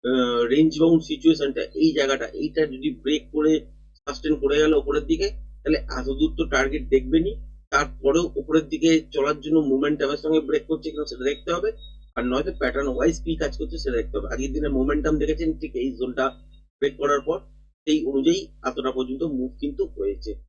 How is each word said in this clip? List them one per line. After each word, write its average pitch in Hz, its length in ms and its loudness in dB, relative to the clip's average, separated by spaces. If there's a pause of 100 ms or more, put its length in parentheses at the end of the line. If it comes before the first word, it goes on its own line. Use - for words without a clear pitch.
আহ, 123 360 2 (120)
রেঞ্জ 156 260 6
বাউন্ড 165 300 6
সিচুয়েশনটা, 151 540 2 (200)
এই 160 160 6
জায়গাটা, 135 280 2 (160)
এইটা 151 240 0
যদি 135 220 -6 (140)
ব্রেক 147 200 0 (120)
করে 151 180 4 (540)
সাস্টেন 151 360 -2
করে 139 200 2
গেল 156 120 4
উপরের 143 360 0
দিকে, 170 160 2 (340)
তাহলে 156 180 0 (200)
এত 127 100 -4 (100)
দূর 156 200 2
তো 165 60 0 (100)
টার্গেট 151 300 0 (100)
দেখবেনই। 160 400 2 (360)
তারপরেও 147 540 0 (160)
উপরের 156 320 2
দিকে 160 180 4 (240)
চলার 147 260 2
জন্য 151 180 2 (120)
মোমেন্টামের 147 520 2
সঙ্গে 156 260 4
ব্রেক 151 180 0
করছে 156 240 -2
কিনা 147 200 -6
সেটা 127 200 -8
দেখতে 147 220 -6
হবে, 190 180 0 (460)
আর 117 140 -4
নয়তো 160 300 -2
প্যাটার্ন 139 320 -2
ওয়াইজ 147 300 2
কি 165 100 -4 (100)
কাজ 139 160 -2
করছে - 200 -6
সেটা 127 220 -4
দেখতে - 160 -6
হবে। - 160 -4
আজকের 127 200 -4
দিনে 151 160 -2
মোমেন্টাম 143 540 2
দেখেছেন 156 260 -2 (120)
ঠিক 151 120 -8 (100)
এই 135 160 -2
জোনটা 127 260 -2 (580)
ব্রেক 143 140 0
করার 143 300 2
পর, 165 120 0 (480)
সেই 156 120 4 (120)
অনুযায়ী 147 300 2 (280)
এতটা 127 280 -4
পর্যন্ত 131 260 -4 (140)
মুভ 127 140 -4 (100)
কিন্তু 147 220 -4 (120)
হয়েছে। 101 360 -6 (180)